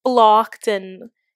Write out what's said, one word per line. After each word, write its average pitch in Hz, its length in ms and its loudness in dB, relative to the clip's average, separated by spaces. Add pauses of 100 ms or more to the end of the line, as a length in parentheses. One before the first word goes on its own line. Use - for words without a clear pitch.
blocked 226 640 0
and, 190 420 -10 (260)